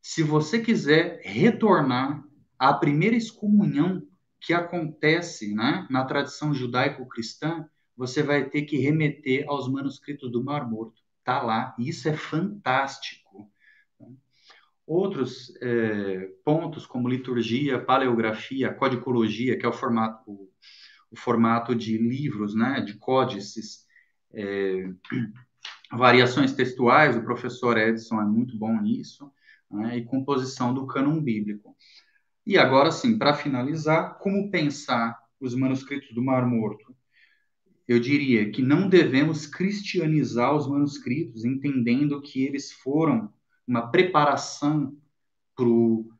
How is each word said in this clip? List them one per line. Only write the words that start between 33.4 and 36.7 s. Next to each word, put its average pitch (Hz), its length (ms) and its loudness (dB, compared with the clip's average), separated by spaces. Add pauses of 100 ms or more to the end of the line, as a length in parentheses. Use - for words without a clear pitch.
como 196 320 -2
pensar 127 680 -2 (200)
os 123 140 -6
manuscritos 131 600 -4
do 123 80 -2
Mar 127 240 2
Morto? 107 500 -4 (880)